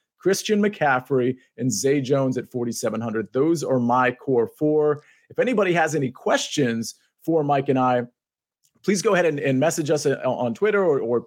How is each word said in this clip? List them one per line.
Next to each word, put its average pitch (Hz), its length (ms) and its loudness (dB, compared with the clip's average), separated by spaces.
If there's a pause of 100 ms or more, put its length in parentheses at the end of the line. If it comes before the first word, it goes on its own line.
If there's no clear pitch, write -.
(180)
Christian 202 440 0
McCaffrey, 131 760 0 (220)
and 127 120 -2
Zay 135 300 0
Jones 131 380 0
at - 120 -10
forty-seven 117 500 -4
hundred. 110 320 -4
Those 151 300 0
are 131 160 0
my 123 340 2
core 120 340 0
four. 151 560 0 (260)
If - 100 -12
anybody 202 360 2
has 160 200 0
any 139 160 -2
questions 123 840 -2 (300)
for 160 180 0
Mike 143 260 0
and 135 100 2
I, 127 260 2 (800)
please 185 180 0
go 208 120 2
ahead 175 120 2
and, 147 140 0
and 135 180 0
message 156 320 0
us 151 160 0
on 123 480 -2
Twitter 202 280 0
or, 151 180 2
or 117 260 -2